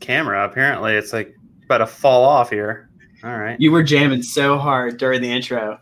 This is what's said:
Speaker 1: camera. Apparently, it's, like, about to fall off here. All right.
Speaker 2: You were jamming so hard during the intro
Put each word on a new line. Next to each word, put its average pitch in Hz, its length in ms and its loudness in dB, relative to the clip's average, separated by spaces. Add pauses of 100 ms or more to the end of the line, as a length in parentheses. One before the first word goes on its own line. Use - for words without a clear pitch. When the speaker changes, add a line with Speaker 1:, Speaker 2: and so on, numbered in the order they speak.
Speaker 1:
camera. 123 420 -2
Apparently, 110 520 -2
it's, 107 180 -4
like, 110 200 -6 (300)
about 127 140 0
to 110 100 2
fall 127 380 4
off 135 240 4
here. 104 400 -6 (340)
All 117 160 -10
right. 110 180 -8
Speaker 2:
You 156 140 4
were 165 120 4
jamming 143 380 2
so 143 360 0
hard 127 400 -2
during 131 240 0
the 123 100 -4
intro 120 500 -6